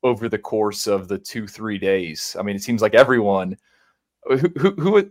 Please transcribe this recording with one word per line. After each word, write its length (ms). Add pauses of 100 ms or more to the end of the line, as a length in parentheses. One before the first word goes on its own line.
over 240
the 120
course 480
of 200
the 120
two, 280
three 300
days? 640
I 40
mean, 140
it 60
seems 180
like 140
everyone, 640 (680)
who, 340
who, 140
who 380